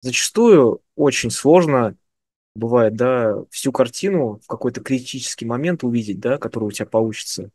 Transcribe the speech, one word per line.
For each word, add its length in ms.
Зачастую 760
очень 340
сложно 640
бывает, 400
да, 400
всю 220
картину 680
в 60
какой-то 320
критический 680
момент 380
увидеть, 340
да, 200
который 260
у 80
тебя 140
получится. 680